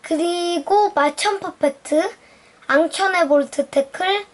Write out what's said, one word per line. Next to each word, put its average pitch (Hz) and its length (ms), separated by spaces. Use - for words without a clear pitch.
그리고 349 920
마천 302 460
퍼펙트, 311 680
앙천의 339 580
볼트 285 400
태클 370 680